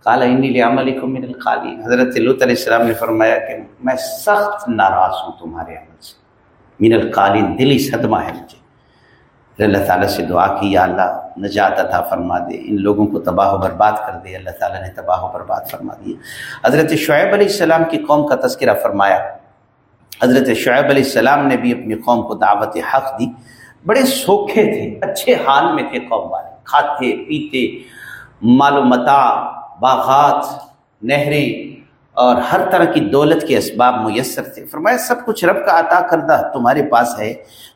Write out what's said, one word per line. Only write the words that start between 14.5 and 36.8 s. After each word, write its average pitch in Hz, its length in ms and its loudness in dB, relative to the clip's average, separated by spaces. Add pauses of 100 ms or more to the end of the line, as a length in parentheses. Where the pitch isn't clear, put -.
نے 92 140 -12
تباہ 87 280 -4
و 82 100 -8
برباد 101 280 -8 (100)
فرما - 220 -12 (120)
دیا۔ - 100 -10 (520)
حضرت 147 240 2
شعیب 160 420 2
علیہ 202 140 4
السلام 165 360 2
کی 160 140 -2
قوم 147 300 2
کا 127 200 0
تذکرہ 123 260 0
فرمایا۔ 98 640 0 (880)
حضرت 123 340 2
شعیب 131 280 2
علیہ 139 180 2
السلام 139 440 2
نے 127 100 2
بھی 120 140 0
اپنی 110 240 -4
قوم 117 320 0
کو 107 80 -6
دعوت 101 420 0 (160)
حق - 260 -2
دی۔ 120 60 0 (600)
بڑے 208 160 2
سوکھے 202 640 2
تھے، - 480 -4
اچھے - 220 0
حال 151 400 2
میں 143 180 -2
تھے 120 80 -4
قوم - 320 -6
والے، - 320 -10
کھاتے 127 520 0
پیتے، 139 640 -4 (640)
مال 139 360 6
و 139 60 2
متاع، 123 680 2 (280)
باغات، 135 640 2 (580)
نہریں 143 760 -2 (360)
اور 123 220 4
ہر 180 360 0
طرح 170 140 4
کی 156 140 2
دولت 151 480 2
کے 127 100 2
اسباب 113 520 0
میسر 120 340 -4
تھے۔ - 220 -16
فرمایا، 202 320 -2
سب 240 280 -4
کچھ 214 200 -2
رب 185 200 2
کا 170 140 4
عطا 165 280 2
کردہ 151 460 2
تمہارے 135 300 2